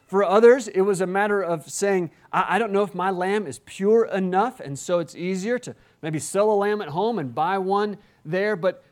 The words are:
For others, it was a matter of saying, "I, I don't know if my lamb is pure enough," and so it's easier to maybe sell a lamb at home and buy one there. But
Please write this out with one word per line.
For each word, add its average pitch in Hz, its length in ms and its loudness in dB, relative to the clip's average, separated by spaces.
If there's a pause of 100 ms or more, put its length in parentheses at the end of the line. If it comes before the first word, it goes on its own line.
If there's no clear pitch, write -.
For 196 180 2
others, 220 420 8
it 190 140 0
was 196 180 2
a 185 80 0
matter 202 340 0
of 165 280 -4
saying, 190 420 -2 (220)
"I, 175 220 0
I 202 40 2
don't 214 140 -2
know 196 100 2
if 202 100 -6
my 180 180 -2
lamb 190 360 -2
is 127 120 -12
pure 214 460 0
enough," 190 540 -2
and 139 180 -10
so 175 220 -2
it's - 160 -8
easier 190 440 -4
to 139 140 -14 (280)
maybe 156 180 -6
sell 208 320 0
a 214 40 2
lamb 208 260 -2
at 160 80 -10
home 202 300 -2
and 131 140 -8
buy 185 240 -2
one 196 400 -2 (280)
there. 196 320 -2
But 180 340 -4